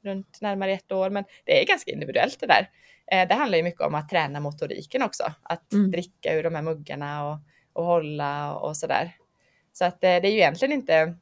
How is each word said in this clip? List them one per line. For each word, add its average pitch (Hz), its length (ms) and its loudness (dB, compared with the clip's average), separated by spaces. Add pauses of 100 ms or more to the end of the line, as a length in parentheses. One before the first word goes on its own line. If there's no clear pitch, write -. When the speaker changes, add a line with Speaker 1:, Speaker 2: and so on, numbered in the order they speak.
Speaker 1:
runt 196 360 -10
närmare 196 320 -2
ett 190 200 -6
år, 190 180 0
men 202 140 -6 (200)
det - 180 6
är - 40 0
ganska - 240 0
individuellt 147 500 -2
det 294 60 -6
där. 147 240 4 (420)
Eh, 185 160 2
det 196 60 4
handlar 233 240 0
ju 160 60 2
mycket 175 160 -6
om 151 140 0
att 151 140 -6
träna 147 320 -2
motoriken 147 640 -6
också, - 300 -4 (100)
att - 300 -8
Speaker 2:
Mm. 202 180 4
Speaker 1:
dricka 175 440 -4
ur 156 80 0
de 165 120 -2
här 151 80 -6
muggarna 147 680 -6
och, 151 80 -8 (340)
och 165 120 -4
hålla 147 680 -2
och, - 140 -6
och 151 80 -6
sådär. - 400 -2 (560)
Så - 120 -2
att, 180 100 0 (100)
eh, 190 40 8
det 180 200 4
är - 20 4
ju 214 80 2
egentligen 175 340 4
inte 170 500 2